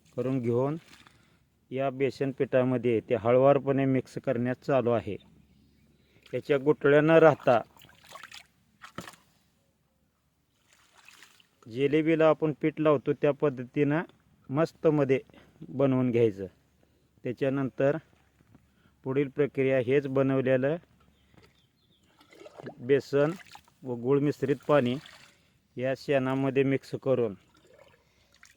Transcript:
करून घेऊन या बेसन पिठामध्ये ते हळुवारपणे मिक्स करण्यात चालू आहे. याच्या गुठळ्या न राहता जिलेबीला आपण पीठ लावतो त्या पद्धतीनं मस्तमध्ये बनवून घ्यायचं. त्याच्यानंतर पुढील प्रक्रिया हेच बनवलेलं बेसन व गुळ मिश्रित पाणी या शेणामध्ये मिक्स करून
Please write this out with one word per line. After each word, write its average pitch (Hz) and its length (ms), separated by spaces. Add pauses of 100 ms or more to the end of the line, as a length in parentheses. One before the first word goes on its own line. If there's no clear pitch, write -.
(180)
करून 131 220
घेऊन 123 380 (920)
या 135 180
बेसन 135 420
पिठामध्ये 123 680
ते 120 160
हळुवारपणे 131 720
मिक्स 131 320
करण्यात 123 380
चालू 127 340
आहे. 107 280 (1160)
याच्या 135 240
गुठळ्या 143 440
न 156 80
राहता 151 520 (4000)
जिलेबीला 156 580
आपण 151 240
पीठ 156 260
लावतो 151 340
त्या 143 180
पद्धतीनं 143 680 (480)
मस्तमध्ये 143 680 (500)
बनवून 127 420
घ्यायचं. 110 340 (760)
त्याच्यानंतर 139 760 (1040)
पुढील 135 240
प्रक्रिया 131 520
हेच 135 280
बनवलेलं 135 680 (2000)
बेसन 139 520 (520)
व 127 120
गुळ 123 240
मिश्रित 139 360 (120)
पाणी 131 280 (840)
या 131 200
शेणामध्ये 135 680
मिक्स 135 400
करून 120 300 (1200)